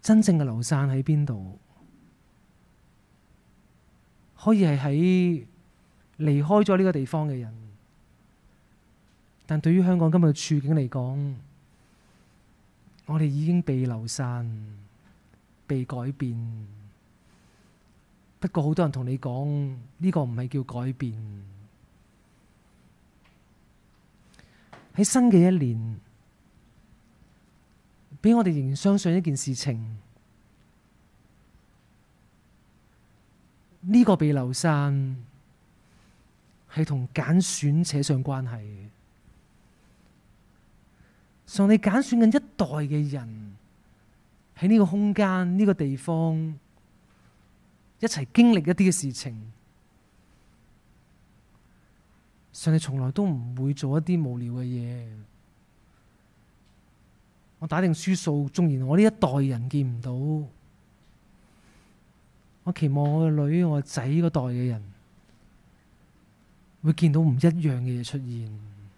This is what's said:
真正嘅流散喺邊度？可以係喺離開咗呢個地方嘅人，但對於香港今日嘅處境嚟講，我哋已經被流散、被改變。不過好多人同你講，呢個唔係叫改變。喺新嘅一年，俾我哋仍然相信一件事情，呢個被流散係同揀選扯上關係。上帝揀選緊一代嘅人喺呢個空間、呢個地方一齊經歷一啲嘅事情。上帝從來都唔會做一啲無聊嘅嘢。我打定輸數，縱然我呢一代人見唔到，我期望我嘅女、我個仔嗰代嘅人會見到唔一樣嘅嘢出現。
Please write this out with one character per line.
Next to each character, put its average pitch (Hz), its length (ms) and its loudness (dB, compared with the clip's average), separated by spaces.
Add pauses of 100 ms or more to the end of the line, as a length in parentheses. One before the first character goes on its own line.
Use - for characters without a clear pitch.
真 220 180 6
正 185 200 4
嘅 143 40 0
流 117 200 -4
散 139 260 0
喺 131 140 -2
邊 147 200 2
度？ 98 360 -8 (2750)
可 - 160 0
以 196 140 6
係 143 140 2
喺 165 680 2 (720)
離 143 260 2
開 208 200 4
咗 196 120 2
呢 190 80 2
個 185 80 2
地 135 140 -2
方 151 240 -4
嘅 131 100 -6
人， 113 140 -12 (1900)
但 151 160 -2
對 160 120 2
於 185 100 4
香 180 160 2
港 160 120 4
今 180 80 4
日 165 60 6
嘅 147 80 6
處 147 260 0
境 139 140 0
嚟 139 160 0
講， 135 460 -6 (1700)
我 156 140 -2
哋 156 60 2
已 147 200 -2
經 175 160 2
被 131 240 -2
流 113 220 -6
散、 120 420 -6 (1200)
被 131 180 -2
改 127 280 -8
變。 117 540 -8 (1700)
不 - 80 -4
過 156 160 -2
好 151 100 0
多 175 100 2
人 147 80 0
同 131 140 -6
你 127 140 -4
講， 139 560 -4 (240)
呢 185 120 0
個 156 120 0
唔 123 100 -4
係 123 140 -6
叫 135 160 -4
改 123 300 -6
變。 123 200 -8 (3750)
喺 202 80 2
新 247 280 4
嘅 190 60 8 (140)
一 185 120 2
年， 113 360 -6 (2250)
俾 226 160 4
我 233 80 4
哋 185 80 2
仍 143 160 -2
然 135 80 -2
相 202 220 2
信 175 180 0
一 185 60 2
件 151 160 -2
事 131 180 -6
情， 113 420 -6 (3750)
呢 214 220 6
個 196 120 6
被 151 160 2
流 127 220 -2
散 139 720 -2 (1500)
係 156 140 -2
同 127 300 -4
揀 143 220 2
選 160 460 0
扯 143 180 -2
上 139 220 0
關 131 240 -4
係。 104 420 -14 (2500)
上 196 200 2
帝 214 80 8
揀 214 240 2
選 233 200 0
緊 226 80 8
一 269 160 2 (120)
代 - 100 0
嘅 147 460 -2
人 110 440 -12 (1000)
喺 175 120 -2
呢 220 100 6
個 208 80 8
空 202 300 0
間、 185 420 2
呢 208 80 4
個 202 80 4
地 139 240 -2
方 160 600 -2 (1400)
一 220 60 -4
齊 147 260 -4
經 233 220 6
歷 190 60 4
一 151 120 -2
啲 175 40 2
嘅 185 160 4
事 139 200 -4
情。 113 400 -12 (3000)
上 - 180 -2
帝 160 60 4
從 135 240 -2
來 127 100 -2
都 202 140 -2
唔 123 300 -4
會 135 180 -2
做 139 240 -2
一 160 60 0
啲 170 200 0
無 123 140 -4
聊 120 160 -8
嘅 127 100 -6
嘢。 120 460 -8 (2500)
我 160 80 -10
打 156 120 -2
定 180 140 2
輸 185 220 -2
數， 147 340 -2
縱 165 260 0
然 131 120 -4
我 147 100 4
呢 208 60 6
一 220 60 6
代 196 220 0 (160)
人 123 220 -4
見 143 160 0
唔 120 160 -6
到， 127 100 -8 (2500)
我 180 80 -4
期 156 180 -2
望 147 160 0
我 160 240 2
嘅 147 200 0
女、 175 140 2
我 156 120 0
個 143 80 0
仔 127 240 -6
嗰 165 240 2
代 143 100 -2
嘅 123 280 -4
人 110 140 -6 (2000)
會 156 120 2
見 160 180 4
到 156 100 2
唔 151 140 4
一 - 20 0
樣 165 140 4
嘅 127 500 -2
嘢 - 20 -6
出 143 140 -8
現。 117 420 -10 (380)